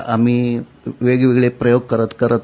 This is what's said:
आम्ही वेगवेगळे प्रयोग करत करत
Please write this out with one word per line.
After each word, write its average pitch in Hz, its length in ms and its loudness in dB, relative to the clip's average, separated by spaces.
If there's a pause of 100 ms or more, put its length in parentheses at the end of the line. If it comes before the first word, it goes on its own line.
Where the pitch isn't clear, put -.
आम्ही 120 520 0 (420)
वेगवेगळे 127 480 2
प्रयोग 123 320 2
करत 113 260 -2 (120)
करत 117 260 0